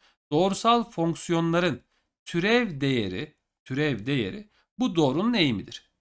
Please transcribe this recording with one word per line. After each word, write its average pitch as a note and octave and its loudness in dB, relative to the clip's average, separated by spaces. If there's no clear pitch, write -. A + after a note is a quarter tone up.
Doğrusal G3 2
fonksiyonların E3 0
türev G3 0
değeri, A#2+ -2
türev B2+ -2
değeri C3 -4
bu B3 -2
doğrunun E3 2
eğimidir. C3+ -2